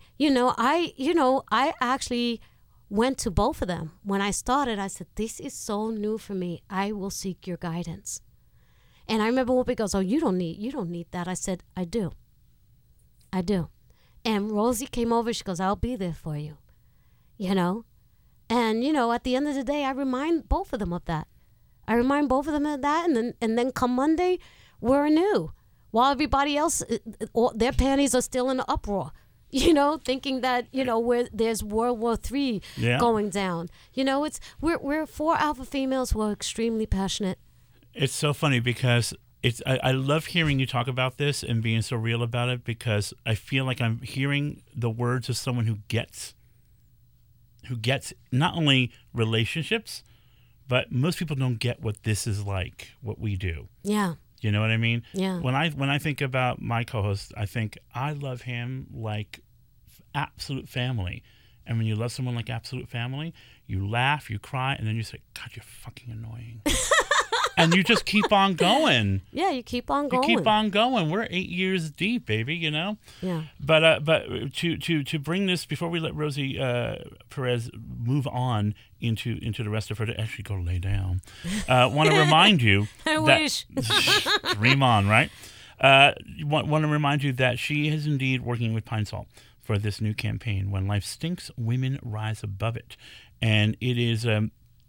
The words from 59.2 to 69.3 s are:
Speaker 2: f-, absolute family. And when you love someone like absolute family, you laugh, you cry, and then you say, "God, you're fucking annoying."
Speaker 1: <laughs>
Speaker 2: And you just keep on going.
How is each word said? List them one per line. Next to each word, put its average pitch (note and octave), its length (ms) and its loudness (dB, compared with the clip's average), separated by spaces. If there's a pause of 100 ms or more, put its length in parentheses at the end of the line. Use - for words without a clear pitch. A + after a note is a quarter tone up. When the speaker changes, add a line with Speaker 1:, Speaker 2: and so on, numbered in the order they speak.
Speaker 2:
f-, - 140 -20 (140)
absolute C#3+ 540 -6
family. B2 540 -4 (440)
And A#2 100 -2
when A2+ 100 0
you A2 100 0
love A#2 160 -4
someone B2 220 -6
like A#2 140 -8
absolute A#2+ 400 -10
family, C3 460 -8 (320)
you G2 200 -4
laugh, B2 440 0
you G#2 80 -6
cry, C3 360 -4
and A2 140 -6
then A2 80 -2
you A2+ 60 -4
say, - 160 -12 (160)
"God, - 200 -14
you're - 80 -16
fucking - 480 -18
annoying." A2+ 560 -12
Speaker 1:
<laughs> D4 60 0 (840)
Speaker 2:
And E3 180 6
you F#3+ 100 4
just G#3 220 2
keep G#3+ 260 2
on G3 220 6
going. D#3 640 4 (120)